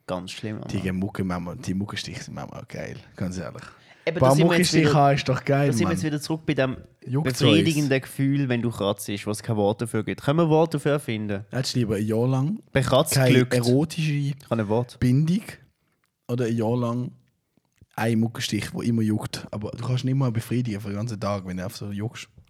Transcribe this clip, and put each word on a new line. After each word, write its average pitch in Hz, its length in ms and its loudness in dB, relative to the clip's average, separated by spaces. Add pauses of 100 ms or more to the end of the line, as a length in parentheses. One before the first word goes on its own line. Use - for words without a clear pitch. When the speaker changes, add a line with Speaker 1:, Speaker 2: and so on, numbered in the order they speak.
Speaker 1:
ganz 90 260 -6
schlimm, 107 280 -8
Mann. - 80 -10
Speaker 2:
Die 92 240 -4
Mucke, 95 320 -4
Mama, 87 320 -4
die - 180 -6
Mucke-Stiche - 500 -6
sind - 120 -14
manchmal - 320 -12
geil, - 300 -12 (180)
ganz 92 240 -6
ehrlich. - 240 -12 (420)
Speaker 1:
Eben, 165 120 -2
Speaker 2:
Ein - 20 -4
paar 131 100 8
Speaker 1:
da 139 60 6
sind 160 140 6
wir 175 80 4
jetzt - 20 4
Speaker 2:
Mucke-Stiche 156 300 4
Speaker 1:
wieder, 147 40 4
Speaker 2:
haben 143 220 6
ist 135 140 -4
doch 131 140 0
geil, 139 240 2
Speaker 1:
da 131 60 2
sind 113 60 2
wir 113 80 2
Speaker 2:
Mann. - 80 0
Speaker 1:
jetzt - 80 -4
wieder 151 180 -2
zurück 160 240 -4
bei 156 80 0
dem 131 240 0 (280)
Speaker 2:
Juckt's 131 340 -2
Speaker 1:
befriedigenden 143 520 4
Speaker 2:
euch? 120 120 2
Speaker 1:
Gefühl, 139 460 0
wenn 120 120 2
du 117 80 0
kratzt, 104 400 -2
was 104 280 -4
es - 60 -14
kein 113 140 0
Wort 104 240 2
dafür 113 220 -2
gibt. - 180 -4
Können 147 180 2
wir 170 100 4
Worte 160 280 4
dafür 151 220 0
finden? 107 500 -6
Speaker 2:
Hättest - 260 -4
du 127 40 2
lieber 110 160 0
ein 107 100 0
Jahr 110 220 0
lang 135 340 -2 (100)
Speaker 1:
Bekratzt 131 440 2
Speaker 2:
keine 131 180 6
Speaker 1:
glückt. 127 220 6
Speaker 2:
erotische 143 560 2
Speaker 1:
Ich 143 240 -2 (120)
kann 117 120 0
ein 107 100 -2
Wort. 117 300 -2
Speaker 2:
Bindung 156 420 2 (840)
oder 123 180 -2
ein 117 100 0
Jahr 117 220 0
lang 123 340 -2 (840)
ein 113 220 2
Muckenstich, 110 500 -2
der - 140 -8
immer 117 180 2
juckt? - 500 -2
Aber 104 200 -8
du - 140 -10
kannst 123 200 -2
nicht 131 100 0
mal 135 160 0
befriedigen 113 480 -2
für 107 100 -8
den 101 80 -6
ganzen 107 220 -6
Tag, 101 260 -4
wenn 92 120 -6
du 92 80 -6
einfach 98 120 -10
so 101 140 -10
juckst, 101 380 -8 (200)